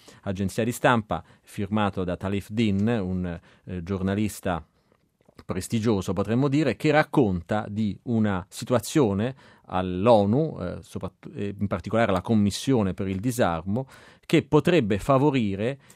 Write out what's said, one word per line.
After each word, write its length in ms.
agenzia 420
di 80
stampa, 520
firmato 640
da 120
Talif 360
Din, 360
un, 520
eh, 180
giornalista 800
prestigioso, 680
potremmo 360
dire, 260
che 160
racconta 760
di 360
una 440
situazione 880
all'onu, 920
eh, 220
soprattu-, 520
eh, 240
in 100
particolare 440
alla 100
Commissione 720
per 140
il 120
disarmo, 680
che 180
potrebbe 560
favorire 800